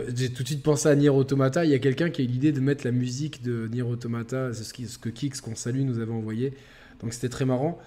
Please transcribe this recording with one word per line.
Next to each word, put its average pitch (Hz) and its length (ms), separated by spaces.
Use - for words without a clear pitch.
j'ai 123 160
tout 127 140
de 117 60
suite 147 120
pensé 151 280
à 143 60
Nier 143 120
Automata. 135 560
Il 156 80
y - 20
a 127 60
quelqu'un 139 300
qui 143 120
a 127 40
eu - 20
l'idée 127 240
de 135 80
mettre 139 260
la 120 60
musique 127 520
de 117 280
Nier 123 100
Automata, 120 720
c'est 110 120
ce - 80
qui, 123 140
ce 120 120
que - 80
Kix, 131 320
qu'on 110 160
salue, 131 280
nous 120 160
avait 113 120
envoyé. 113 420
Donc 113 120
c'était 123 160
très 131 160
marrant. 131 420